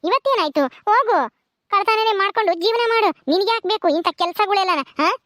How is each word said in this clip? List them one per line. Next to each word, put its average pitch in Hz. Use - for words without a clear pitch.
ಇವತ್ತೇನಾಯ್ತು? 359
ಹೋಗು, 427
ಕಳ್ತನನೇ 440
ಮಾಡ್ಕೊಂಡು 381
ಜೀವನ 453
ಮಾಡು. 440
ನಿನ್ಗೆ 370
ಯಾಕ್ 453
ಬೇಕು 392
ಇಂಥ 330
ಕೆಲ್ಸಗಳೆಲ್ಲನ? 370
ಹಾ? 311